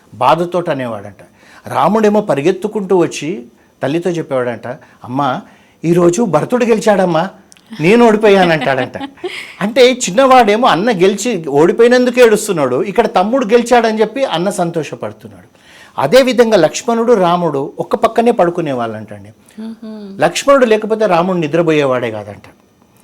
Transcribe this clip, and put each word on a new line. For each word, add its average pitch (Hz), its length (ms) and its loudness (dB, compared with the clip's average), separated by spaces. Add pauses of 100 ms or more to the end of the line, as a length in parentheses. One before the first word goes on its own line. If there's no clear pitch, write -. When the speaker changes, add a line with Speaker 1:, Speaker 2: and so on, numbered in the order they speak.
(140)
Speaker 1:
బాధతోటి 165 580 -2
అనేవాడంట. 110 440 -8 (520)
రాముడేమో 208 540 0
పరిగెత్తుకుంటూ 190 760 -2
వచ్చి 151 480 -4 (380)
తల్లితో 170 260 -2
చెప్పేవాడంట, 123 580 -6 (360)
"అమ్మ, 135 380 -4 (440)
ఈరోజు 175 360 2
భరతుడు 202 440 -2
గెలిచాడమ్మా, 190 640 0 (500)
నేను 226 280 4
ఓడిపోయానంటాడంట." 175 880 2 (640)
అంటే 247 300 4
చిన్నవాడేమో 247 760 2
అన్న 196 240 0
గెలిచి 196 560 -2
ఓడిపోయినందుకే 233 760 4
ఏడుస్తున్నాడు, 180 600 2
ఇక్కడ 214 320 -2
తమ్ముడు 220 300 0
గెలిచాడని 233 540 2
చెప్పి 220 260 -2
అన్న 175 240 -2
సంతోషపడుతున్నాడు. 135 1080 -8 (440)
అదేవిధంగా 226 560 4
లక్ష్మణుడు, 226 560 0
రాముడు 170 640 0
ఒక్క - 160 -6
పక్కనే 226 360 0
పడుకునే 170 400 -2
వాళ్ళంటండి. 107 580 -8 (300)
Speaker 2:
మ్మ్. 214 600 -14
Speaker 1:
లక్ష్మణుడు 247 440 2
లేకపోతే 214 400 0
రాముడు 180 320 0
నిద్రపోయేవాడే 147 720 0
కాదంట. 104 320 -12 (600)